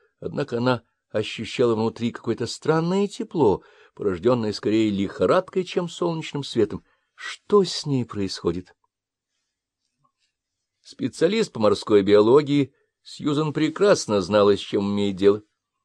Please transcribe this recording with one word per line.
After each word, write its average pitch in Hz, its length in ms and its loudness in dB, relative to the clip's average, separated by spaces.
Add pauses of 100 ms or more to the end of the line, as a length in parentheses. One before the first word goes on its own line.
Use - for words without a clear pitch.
(180)
однако 117 400 -8
она 123 240 -2 (280)
ощущала 113 640 -2
внутри 113 360 -4
какое-то 113 360 -6
странное 170 600 -2
тепло, 156 560 0 (320)
порождённое 107 580 -2
скорее 110 380 0
лихорадкой, 170 720 -2
чем 175 240 -6
солнечным 160 540 -6
светом. 104 420 -4 (300)
Что - 480 0
с - 240 -6
ней 135 180 -2
происходит? 92 680 -6 (2000)
Специалист 170 720 -2
по 117 80 -8
морской 104 420 4
биологии 131 720 4 (300)
Сьюзен 147 480 -4
прекрасно 156 720 0
знала, 101 340 4
с - 40 -8
чем 101 300 -4
имеет 101 260 -2
дело. 101 260 4 (420)